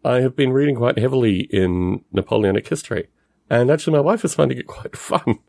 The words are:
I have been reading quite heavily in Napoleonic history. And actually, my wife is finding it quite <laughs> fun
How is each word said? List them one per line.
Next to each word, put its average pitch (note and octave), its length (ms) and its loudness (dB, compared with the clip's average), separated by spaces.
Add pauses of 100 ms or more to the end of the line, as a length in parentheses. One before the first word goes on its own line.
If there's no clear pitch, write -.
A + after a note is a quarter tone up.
I B2 120 2
have B2+ 200 0
been B2+ 160 2
reading C#3 240 2
quite A#2+ 240 0
heavily A#2 500 2
in F#2 640 0
Napoleonic G2+ 560 0
history. - 400 -6 (420)
And B2 220 2
actually, D#3 220 0
my D3 100 4
wife G3 220 0
is D#3 100 -2
finding D3 220 0
it - 100 -12
quite - 300 -14
<laughs> - 0 -
fun - 520 -2